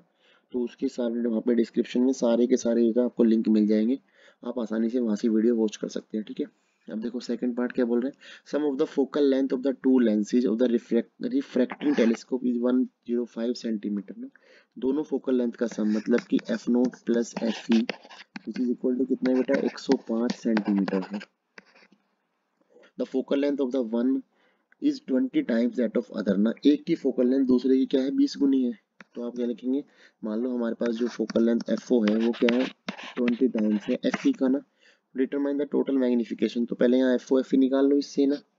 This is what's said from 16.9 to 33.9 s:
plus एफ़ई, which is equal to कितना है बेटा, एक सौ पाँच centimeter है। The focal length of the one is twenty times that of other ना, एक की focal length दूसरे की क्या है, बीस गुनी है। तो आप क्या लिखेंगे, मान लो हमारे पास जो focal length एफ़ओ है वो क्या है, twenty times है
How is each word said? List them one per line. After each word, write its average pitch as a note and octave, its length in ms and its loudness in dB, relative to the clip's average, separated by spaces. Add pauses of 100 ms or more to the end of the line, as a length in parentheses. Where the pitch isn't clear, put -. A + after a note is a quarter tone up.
plus A#2 280 -2 (100)
एफ़ई, A2+ 360 0 (680)
which A2 120 -8
is B2 160 -2
equal B2+ 240 -2
to C3 80 -2
कितना C3 220 -2
है C3 80 2
बेटा, A#2+ 280 0
एक - 140 -4
सौ C3+ 180 0 (120)
पाँच A#2 240 -2
centimeter G2+ 800 0
है। G#2 60 -8 (1800)
The B2+ 140 -6
focal C#3 320 0
length C#3+ 200 0
of B2 60 -2
the C3 120 0 (140)
one B2+ 160 2 (680)
is C#3+ 280 -2
twenty C3 400 0
times A#2+ 320 0
that A2+ 200 0
of - 100 -8 (100)
other G2 160 0
ना, A2 160 2 (120)
एक C#3+ 200 4
की E3 100 -2
focal C3 340 0
length C3+ 180 2
दूसरे B2+ 300 4
की C3 80 2
क्या C3 160 0
है, C3+ 140 -2
बीस C#3 240 2
गुनी C3+ 240 2
है। A#2+ 140 -4 (380)
तो A#2+ 120 -8
आप A#2+ 80 -10
क्या A#2+ 100 -4
लिखेंगे, B2 380 -4 (400)
मान A2 160 -4
लो B2 160 -4
हमारे A#2 240 -2
पास A#2+ 160 -2
जो A#2 120 -2
focal A2+ 380 0
length A#2 240 0
एफ़ओ A2+ 340 0
है G#2 140 2
वो A2+ 220 0
क्या A#2+ 160 2
है, B2+ 100 0 (500)
twenty A#2+ 320 0
times G#2+ 420 0
है B2 160 -2